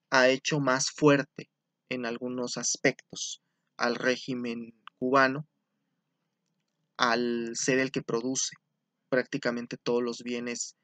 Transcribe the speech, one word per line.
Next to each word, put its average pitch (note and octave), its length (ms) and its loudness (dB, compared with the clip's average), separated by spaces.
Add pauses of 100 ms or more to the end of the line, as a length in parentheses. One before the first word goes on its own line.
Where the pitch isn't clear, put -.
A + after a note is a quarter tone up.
ha C3 200 6
hecho C3+ 300 0
más C3+ 300 0
fuerte - 600 2 (400)
en B2+ 160 -4
algunos B2 520 -6
aspectos - 840 -4 (360)
al A#2+ 180 0
régimen A#2+ 800 -4 (240)
cubano, C3+ 500 2 (1500)
al A#2+ 580 0
ser C3 240 0
el C3 120 -2
que C3+ 100 -4
produce B2 540 -4 (520)
prácticamente B2 680 -2
todos A#2+ 260 0
los A#2+ 200 -6
bienes A#2+ 600 -6